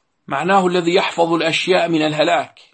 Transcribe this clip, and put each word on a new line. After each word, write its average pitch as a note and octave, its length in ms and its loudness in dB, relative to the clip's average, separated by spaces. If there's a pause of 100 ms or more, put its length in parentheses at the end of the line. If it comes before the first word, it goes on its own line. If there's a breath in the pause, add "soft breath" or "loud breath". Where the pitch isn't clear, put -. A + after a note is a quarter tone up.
(260)
معناه F3+ 400 0
الذي F3 280 0
يحفظ E3+ 380 0
الأشياء E3+ 560 0
من E3 140 0
الهلاك. D3+ 580 -2 (140)